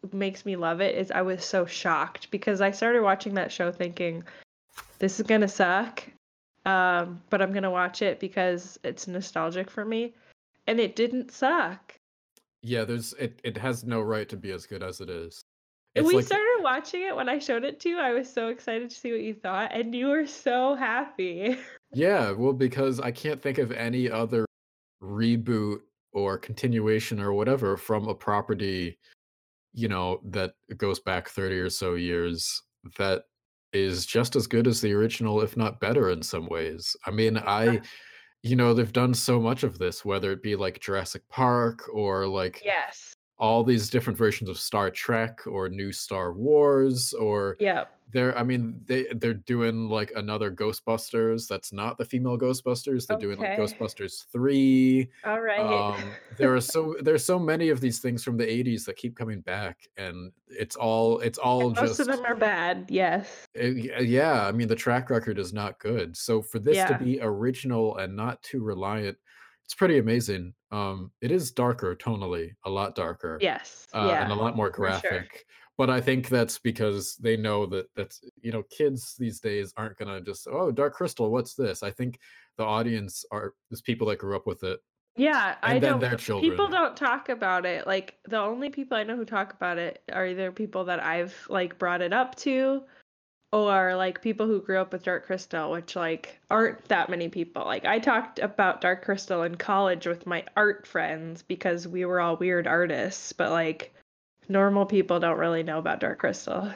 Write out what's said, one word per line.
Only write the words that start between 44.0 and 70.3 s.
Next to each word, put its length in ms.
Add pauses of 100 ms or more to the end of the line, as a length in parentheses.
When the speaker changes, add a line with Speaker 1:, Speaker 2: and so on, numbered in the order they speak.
Speaker 2:
versions 320
of 100
Star 320
Trek 560
or 220
new 220
Star 420
Wars 800
or 460
Speaker 1:
Yep. 300 (220)
Speaker 2:
there, 260
I 60
mean, 420
they, 200 (100)
they're 180
doing, 540
like, 300
another 340
Ghostbusters 960
that's 240
not 260
the 60
female 340
Ghostbusters, 720
they're 100
doing, 200
like, 140
Speaker 1:
Okay. 100
Speaker 2:
Ghostbusters 720
three. 760 (140)
Speaker 1:
All 160
right. 200
<laughs> 360
Speaker 2:
Um, 160 (260)
there 160
are 60
so, 400
there 140
are 40
so 220
many 300
of 100
these 200
things 260
from 100
the 140
eighties 360
that 120
keep 180
coming 240
back, 560
and 380 (140)
it's 280
all, 440
it's 180
Speaker 1:
And 80
Speaker 2:
all 240
Speaker 1:
most 300
of 80
them 100
Speaker 2:
just 80
Speaker 1:
are 100
bad, 540
yes. 560 (100)
Speaker 2:
Uh, 160
y-, 300
yeah, 460
I 40
mean, 160
the 80
track 340
record 300
is 140
not 260
good, 380
so 240
for 180
this 160
to 160
Speaker 1:
Yeah. 60
Speaker 2:
be 240
original 760
and 200
not 260
too 200
reliant, 540 (460)
it's 120
pretty 240
amazing. 560 (160)